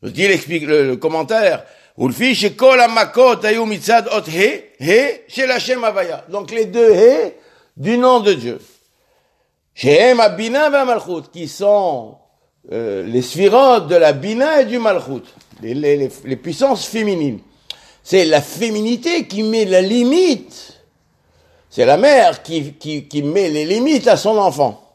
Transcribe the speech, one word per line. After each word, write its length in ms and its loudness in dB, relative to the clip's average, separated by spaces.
Nous 80 -12
dit 160 -2
l'explique, 360 -2
le, 220 2
le 120 -4
commentaire, 640 -2
Ulfi 380 -2
Shekol 440 2
Hamakot 640 2
Ayu 220 0
Mitzad 460 0
Ot 180 -4
He 360 -2
He 480 0
Shel 220 -4
Hashem 340 -4
Havaya. 460 -4
Donc 220 -10
les 140 -2
deux 280 4
He 400 4
du 220 -2
nom 220 4
de 140 0
Dieu. 260 -8
Shehem 460 4
Abina 500 0
Ve 160 0
Malchut, 480 -6
qui 140 -14
sont, 680 -2
euh, 360 -6
les 160 -2
Sfirot 560 4
de 160 -2
la 180 6
Bina 480 0
et 40 4
du 120 -6
Malchut, 460 -4
les, 100 -8
les, 240 0
les, 120 -4
les 120 -8
puissances 500 -4
féminines. 540 -4
C'est 220 2
la 160 2
féminité 840 -4
qui 140 -8
met 240 0
la 160 2
limite. 960 -2
C'est 160 0
la 120 4
mère 460 4
qui, 300 -8
qui, 340 -12
qui 140 -6
met 280 -2
les 140 -4
limites 440 0
à 100 4
son 200 0
enfant. 460 -2